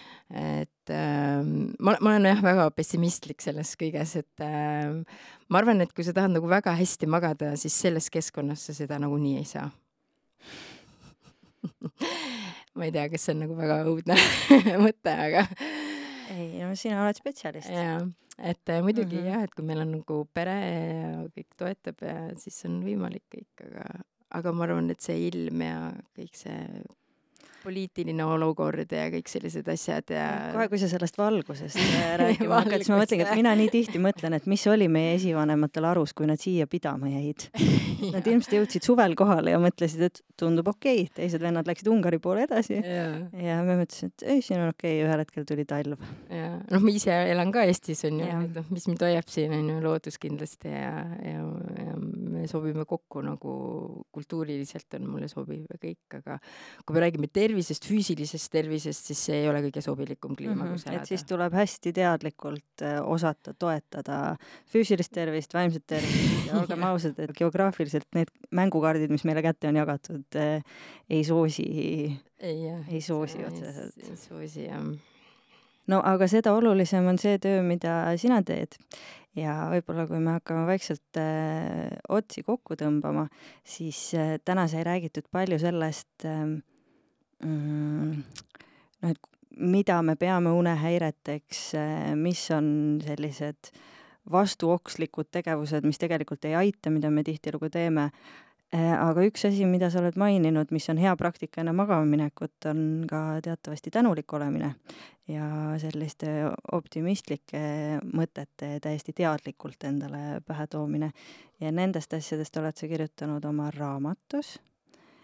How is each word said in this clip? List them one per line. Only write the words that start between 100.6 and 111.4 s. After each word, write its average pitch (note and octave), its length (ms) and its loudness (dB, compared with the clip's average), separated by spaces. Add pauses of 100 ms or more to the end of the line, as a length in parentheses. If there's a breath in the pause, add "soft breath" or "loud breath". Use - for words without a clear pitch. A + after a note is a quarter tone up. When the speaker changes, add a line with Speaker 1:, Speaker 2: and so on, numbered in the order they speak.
Speaker 2:
mis D#3+ 160 -2
on D#3+ 100 2
hea F#3 180 6
praktika E3+ 440 -4
enne E3 140 -2
magama F3+ 340 2
minekut, D3 460 0 (120)
on D#3 180 -2 (200)
ka D#3 380 -4
teatavasti D#3 500 -8
tänulik G#3 420 2
olemine D3 420 -2 (500 loud breath)
ja D3+ 180 -6 (340)
selliste D#3 520 -6 (400)
optimistlike D#3+ 880 -4 (460)
mõtete D3 760 -4
täiesti D3+ 340 -6
teadlikult D3 680 -4
endale C#3+ 580 -6
pähe D3+ 260 -8
toomine. D3+ 440 -4 (460 loud breath)